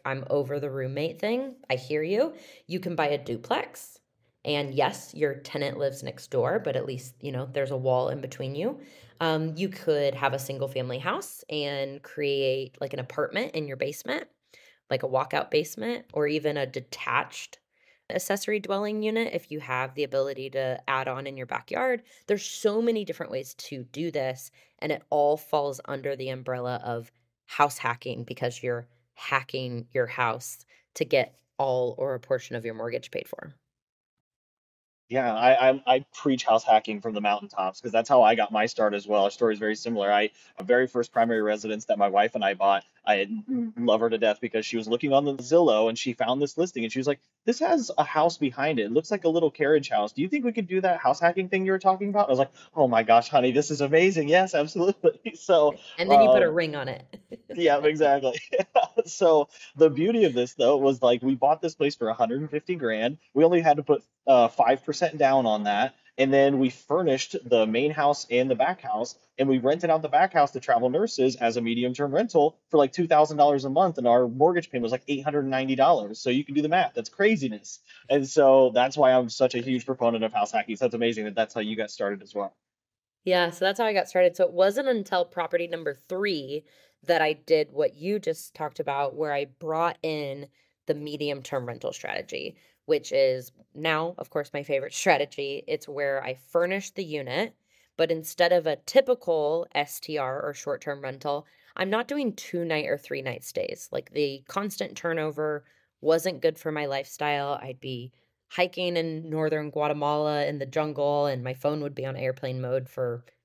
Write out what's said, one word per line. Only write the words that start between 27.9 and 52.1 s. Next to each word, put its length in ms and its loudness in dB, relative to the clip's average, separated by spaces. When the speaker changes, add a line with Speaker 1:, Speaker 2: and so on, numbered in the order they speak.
Speaker 1:
because 400 -8
you're 240 -6
hacking 800 -8
your 140 0
house 580 -6
to 100 -4
get 320 0
all 400 -2
or 160 -4
a 40 -10
portion 360 -6
of 100 -8
your 80 -6
mortgage 380 -8
paid 160 -8
for. 260 -14
Speaker 2:
Yeah, 240 0
I, 380 6
I, 140 -2
I 280 2
preach 320 -2
house 180 4
hacking 380 2
from 120 -6
the 60 -4
mountaintops 640 -4
'cause 100 -8
that's 160 0
how 160 6
I 120 8
got 140 0
my 160 0
start 280 0
as 120 -4
well. 200 2
Our 40 2
story 220 0
is 80 -4
very 160 -2
similar. 340 -2
I, 200 2
our 60 -12
very 240 4
first 240 -4
primary 300 2
residence 440 -2
that 120 -2
my 100 2
wife 260 2
and 120 -2
I 80 2
bought, 320 2
I 220 2
love 240 2
her 100 2
to 80 0
death 220 2
because 260 -4
she 120 -6
was 100 -6
looking 240 0
on 140 4
the 80 -2
Zillow 560 4
and 100 -4
she 140 -4
found 280 -2
this 160 -4
listing 280 -4
and 80 -8
she 60 -4
was 80 -2
like, 120 -2
"This 160 -2
has 380 0
a 80 2
house 320 0
behind 420 -2
it. 40 0
It 100 -4
looks 180 0
like 140 -4
a 40 4
little 220 2
carriage 380 2
house. 240 0
Do 80 -4
you 80 -2
think 160 -2
we 80 -2
could 140 -4
do 120 -2
that 200 0
house 200 2
hacking 300 0
thing 160 0
you 80 2
were 60 0
talking 280 2
about?" 200 0